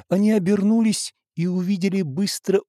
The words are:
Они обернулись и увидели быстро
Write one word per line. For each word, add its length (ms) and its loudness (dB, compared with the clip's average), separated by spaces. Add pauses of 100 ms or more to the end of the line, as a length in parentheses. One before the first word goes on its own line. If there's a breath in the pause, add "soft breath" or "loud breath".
Они 220 2
обернулись 800 2 (220)
и 120 -2
увидели 540 -2
быстро 680 -2